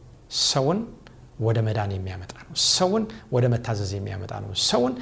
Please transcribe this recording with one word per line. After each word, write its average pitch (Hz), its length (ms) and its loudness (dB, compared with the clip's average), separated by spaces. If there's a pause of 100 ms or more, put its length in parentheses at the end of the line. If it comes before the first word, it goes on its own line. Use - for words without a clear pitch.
(420)
ሰውን 147 360 2 (640)
ወደ 110 200 2
መዳን 107 320 0
የሚያመጣ 92 440 -8
ነው። - 180 -18 (120)
ሰውን 190 360 4 (280)
ወደ 123 180 4
መታዘዝ 110 440 0
የሚያመጣ 98 460 -6
ነው። 101 100 -8 (120)
ሰውን 247 420 4